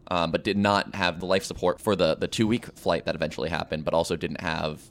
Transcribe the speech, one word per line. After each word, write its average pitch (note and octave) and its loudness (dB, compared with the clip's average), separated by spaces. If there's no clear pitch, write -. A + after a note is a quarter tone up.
um, E2+ 2
but E2 0
did G2+ 2
not G2+ 4
have F2+ 0
the F#2 -6
life F#2+ 2
support - -2
for G#2+ 2
the, E2+ 4
the F2+ -2
two-week A2+ 0
flight F2 -2
that E2 -2
eventually D#2 -4
happened, D#2 -4
but D2+ 0
also E2+ 2
didn't D#2+ -6
have D#2+ -4